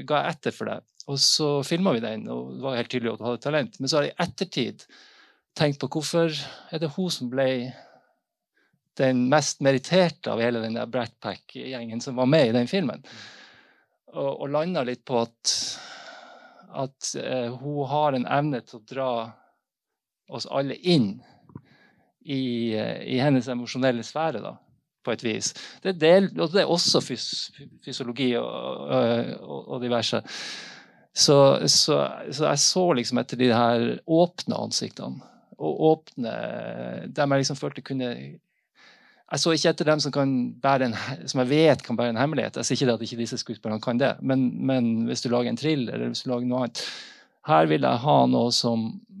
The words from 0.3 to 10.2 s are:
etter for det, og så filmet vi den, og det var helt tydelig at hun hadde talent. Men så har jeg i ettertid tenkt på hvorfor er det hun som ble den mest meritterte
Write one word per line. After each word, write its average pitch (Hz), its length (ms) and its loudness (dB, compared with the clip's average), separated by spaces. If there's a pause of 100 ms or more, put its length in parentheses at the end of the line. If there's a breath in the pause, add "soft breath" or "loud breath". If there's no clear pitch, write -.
etter - 220 -6
for 110 100 -6
det, 107 120 -6 (280)
og 139 160 -4
så - 240 2 (160)
filmet 170 320 0
vi 113 80 -2
den, 110 240 -6
og 127 300 -8
det 127 80 -8
var 135 160 -4
helt - 100 -10
tydelig 117 220 -2
at 107 100 -10
hun 120 60 -2
hadde 120 160 -6
talent. 147 340 -2
Men 135 140 -2
så 156 40 2
har 143 120 2
jeg - 80 -8
i 180 80 0
ettertid 123 580 -6 (800 soft breath)
tenkt 143 160 0
på 175 160 -4
hvorfor 160 400 0 (400 loud breath)
er 160 80 -4
det 147 140 -4
hun 180 180 -2
som 123 160 -6
ble 131 180 0 (1500 soft breath)
den 127 320 2
mest 151 320 2
meritterte 139 680 2